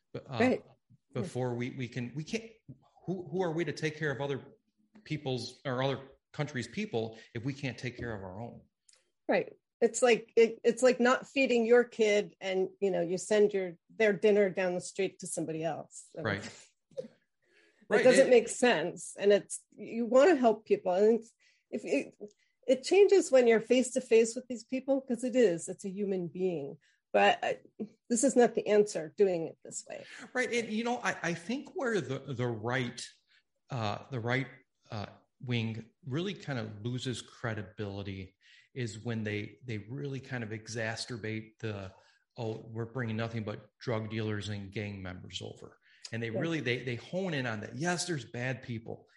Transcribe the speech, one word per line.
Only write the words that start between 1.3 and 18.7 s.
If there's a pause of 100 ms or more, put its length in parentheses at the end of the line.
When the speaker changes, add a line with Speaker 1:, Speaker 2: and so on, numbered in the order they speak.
Speaker 1:
we,
we
can,
we
can't, (600)
who,
who
are
we
to
take
care
of
other (640)
people's
or
other (320)
countries'
people (180)
if
we
can't
take
care
of
our
own? (680)
Speaker 2:
Right. (280)
It's
like,
it,
it's
like
not
feeding
your
kid
and, (120)
you
know,
you
send
your, (260)
their
dinner
down
the
street
to
somebody
else. (100)
So
Speaker 1:
Right.
Speaker 2:
<laughs>
it (760)
Speaker 1:
Right.
Speaker 2:
doesn't
Speaker 1:
It
Speaker 2:
make
sense.